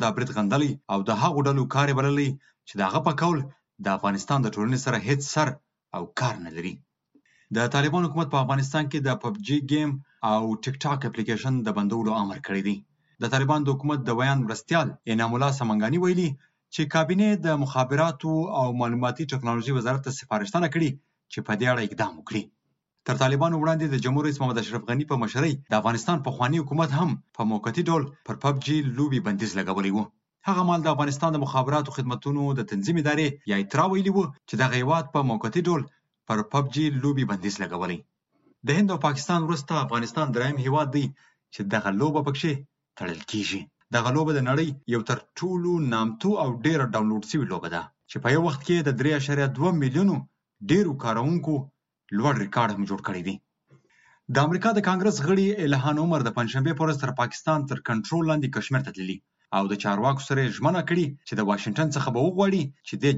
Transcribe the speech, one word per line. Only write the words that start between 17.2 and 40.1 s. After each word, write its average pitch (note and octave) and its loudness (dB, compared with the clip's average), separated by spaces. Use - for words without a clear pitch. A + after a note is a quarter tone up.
د - 4
مخابراتو C#3+ 0
او C3 2
معلوماتي B2 0
ټکنالوژي A#2+ -2
وزارت B2+ 0
ته B2 -4
سپارښتنه G#2+ -2
کړې E3 2
چې - -6
په G#2+ 0
دې B2 2
اړه A#2+ 0
اقدام G2+ -4
وکړي. G2+ -6
تر B2+ 0
طالبانو C#3+ 4
وړاندې D#3+ 2
د C3+ 0
جمهور C3 2
رئیس C#3+ -2
محمد B2 0
اشرف G#2+ -6
غني C3+ 0
په C#3+ 2
مشرۍ B2 0
د - 2
افغانستان A#2 0
پخوانی B2+ 0
حکومت C#3+ 0
هم - 2
په A2+ 0
موقتي A2 -2
ډول E3 2
پر A2 -6
پب C#3 2
جی D3 0
لوبې C#3 0
بندیز G#2 -2
لګولی G2 0
و. G#2 0
هغه F#3 2
مهال E3+ 2
د D#3 2
افغانستان C#3+ 0
د D3 0
مخابراتو C#3 0
خدمتونو C3+ -2
د G#2+ -4
تنظیم G#2 0
ادارې D3+ 2
یا G2+ 2
اترا C3+ 2
ویلي F#3+ 2
و F#3+ 4
چې - -8
دغه B2 2
هیواد D#3 2
په C#3 2
موقتي A2+ -2
ډول E3 2
پر G#2+ 0
پب C#3 2
جی D3+ 2
لوبې C3+ 2
بندیز G2 -2
لګولی. F2 -4
د D3 4
هند F#3+ 2
او - -6
پاکستان D3 0
وروسته D#3 -2
افغانستان A#2+ -2